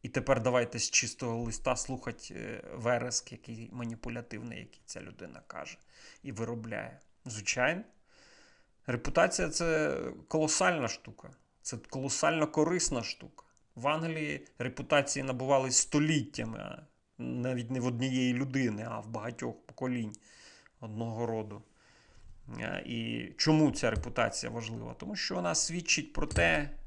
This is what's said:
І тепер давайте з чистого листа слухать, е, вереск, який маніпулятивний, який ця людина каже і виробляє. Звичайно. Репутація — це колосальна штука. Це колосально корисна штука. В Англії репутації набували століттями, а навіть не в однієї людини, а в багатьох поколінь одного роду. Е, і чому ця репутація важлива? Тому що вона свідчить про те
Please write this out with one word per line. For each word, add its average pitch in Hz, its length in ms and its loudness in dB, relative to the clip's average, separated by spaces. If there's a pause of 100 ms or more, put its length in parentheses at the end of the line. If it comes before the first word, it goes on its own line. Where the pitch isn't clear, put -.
І 123 80 -8
тепер 123 340 2
давайте 120 360 2
з - 100 0
чистого 117 540 0
листа 120 320 0
слухать, - 600 -6
е, - 280 -8 (100)
вереск, 120 580 0
який 117 400 -12
маніпулятивний, 117 880 -8
який - 260 -18
ця - 160 -12
людина - 460 -14
каже - 300 -10 (460)
і 139 80 -8
виробляє. 113 680 -6 (260)
Звичайно. 127 580 0 (1040)
Репутація — 170 640 2
це 156 480 2 (300)
колосальна 156 600 4
штука. - 420 -10 (320)
Це - 160 -8
колосально 151 720 2
корисна 151 560 2
штука. - 420 -12 (300)
В 120 120 -2
Англії 156 600 -2 (120)
репутації 135 640 2
набували 131 480 2
століттями, 127 880 2
а 98 220 -10 (360)
навіть 123 540 -2
не 131 80 0
в 120 60 0
однієї 127 480 2
людини, 123 560 0
а 113 100 -4
в 104 80 -12
багатьох 113 580 -8
поколінь 123 480 -4 (680)
одного 113 460 -4
роду. 107 380 -4 (960)
Е, 95 260 -4
і 117 520 -4
чому 156 340 6
ця 117 200 2
репутація 117 600 0
важлива? 113 420 -6
Тому 202 220 -8
що - 200 -2
вона 175 200 0
свідчить - 580 0
про 151 140 2
те 160 420 4 (180)